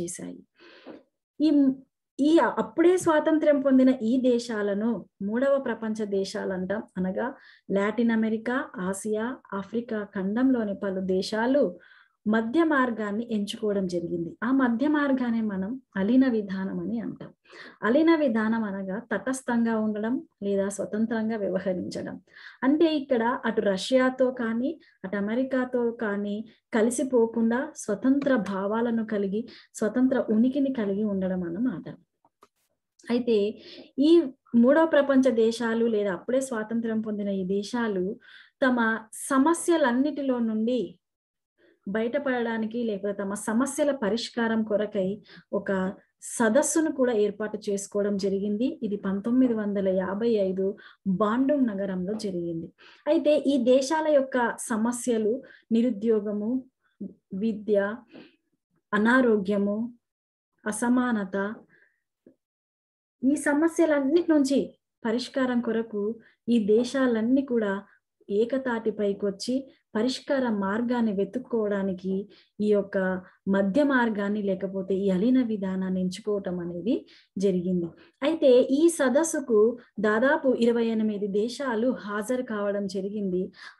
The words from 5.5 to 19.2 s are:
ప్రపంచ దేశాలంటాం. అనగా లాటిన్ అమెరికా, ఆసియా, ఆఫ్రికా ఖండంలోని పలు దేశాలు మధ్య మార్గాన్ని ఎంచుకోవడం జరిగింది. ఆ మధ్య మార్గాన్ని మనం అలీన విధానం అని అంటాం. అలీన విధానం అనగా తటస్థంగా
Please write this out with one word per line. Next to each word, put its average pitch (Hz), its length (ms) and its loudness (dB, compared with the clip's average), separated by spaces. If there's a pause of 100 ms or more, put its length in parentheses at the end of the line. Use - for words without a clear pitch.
ప్రపంచ 226 480 -4
దేశాలంటాం. 196 800 -4 (140)
అనగా 208 360 -2 (380)
లాటిన్ 214 400 0
అమెరికా, 226 540 -2 (100)
ఆసియా, 214 600 -6 (160)
ఆఫ్రికా 214 600 -6
ఖండంలోని 214 600 0
పలు 190 260 -4
దేశాలు 202 800 0 (480)
మధ్య 226 360 2
మార్గాన్ని 233 680 0
ఎంచుకోవడం 208 560 -2
జరిగింది. 170 560 -4
ఆ 240 80 0
మధ్య 262 360 2
మార్గాన్ని 262 540 0
మనం 208 400 -4 (140)
అలీన 240 320 4
విధానం 190 520 -4
అని 202 200 -6
అంటాం. - 300 -10 (540)
అలీన 320 320 4
విధానం 226 480 0
అనగా 196 380 -6 (100)
తటస్థంగా 233 680 -2